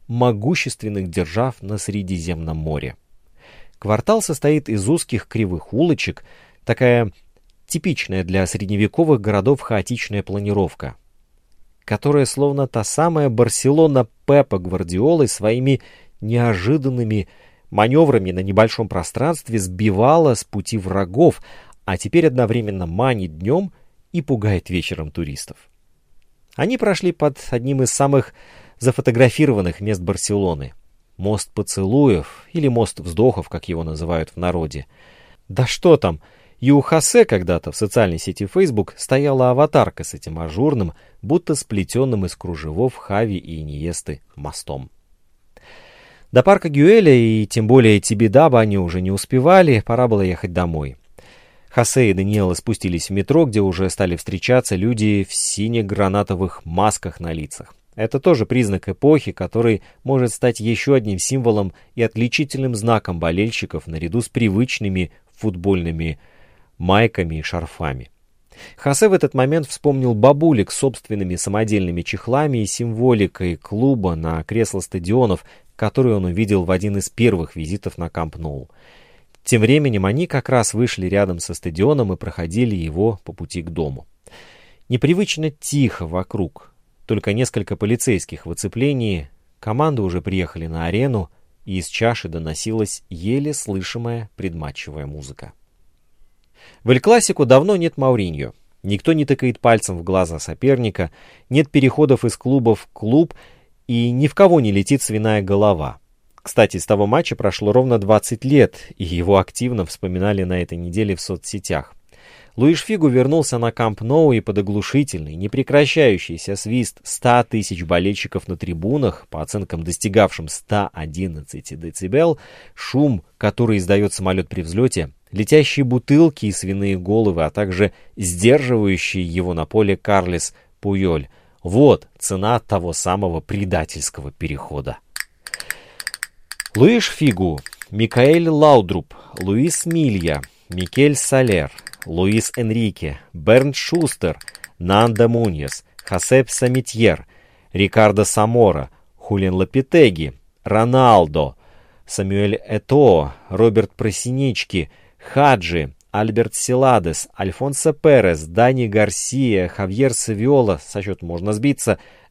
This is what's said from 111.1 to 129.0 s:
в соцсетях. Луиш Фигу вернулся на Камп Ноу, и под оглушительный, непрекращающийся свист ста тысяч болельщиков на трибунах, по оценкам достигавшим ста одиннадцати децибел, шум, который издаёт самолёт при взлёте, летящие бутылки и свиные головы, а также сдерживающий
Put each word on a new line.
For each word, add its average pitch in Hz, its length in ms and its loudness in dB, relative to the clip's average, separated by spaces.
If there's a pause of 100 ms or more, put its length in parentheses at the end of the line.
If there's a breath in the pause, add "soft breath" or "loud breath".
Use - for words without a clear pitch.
в - 40 -10
соцсетях. 90 720 -8 (640 soft breath)
Луиш 147 300 2
Фигу 175 240 0
вернулся 131 500 2
на 117 140 -2
Камп 110 300 -4
Ноу, 147 280 4
и 120 80 4
под 101 200 -4
оглушительный, 101 760 -2
непрекращающийся 123 1200 0
свист 113 480 -4
ста 120 400 2
тысяч 98 400 -4
болельщиков 90 640 -2
на 90 100 -8
трибунах, 92 720 -4
по 78 140 -10
оценкам 87 400 -8
достигавшим 92 640 0
ста 101 460 -4
одиннадцати 78 800 -10
децибел, 95 640 -2 (380 loud breath)
шум, 131 480 -2 (140)
который 107 400 0
издаёт 101 340 0
самолёт 95 360 -4
при - 140 -8
взлёте, 85 480 -2 (220)
летящие 139 500 2
бутылки 139 640 2
и 101 60 -2
свиные 98 440 -4
головы, 92 480 0
а 76 60 -2
также 101 420 -2 (240 soft breath)
сдерживающий 101 1080 2